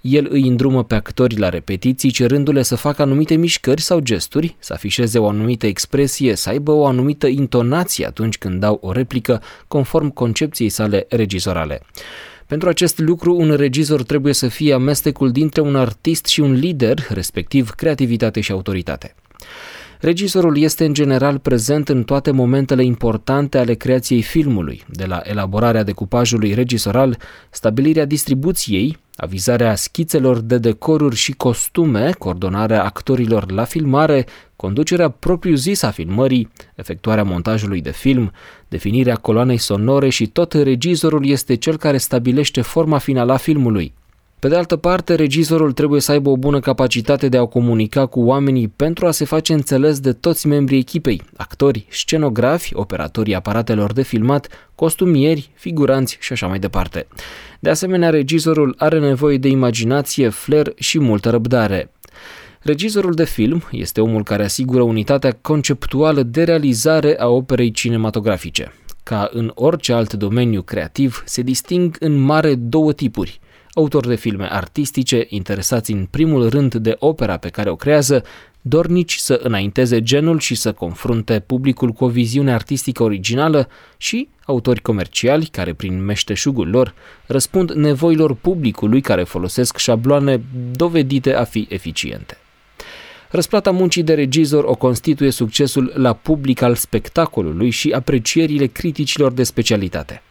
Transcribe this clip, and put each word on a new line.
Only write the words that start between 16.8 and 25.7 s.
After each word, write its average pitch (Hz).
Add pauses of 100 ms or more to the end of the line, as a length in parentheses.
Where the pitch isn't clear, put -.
respectiv 104
creativitate 123
și 104
autoritate. 92 (880)
Regizorul 175
este 156
în 147
general 139
prezent 139
în 131
toate 139
momentele 131
importante 127
ale 120
creației 127
filmului, 107
de 90
la 92
elaborarea 104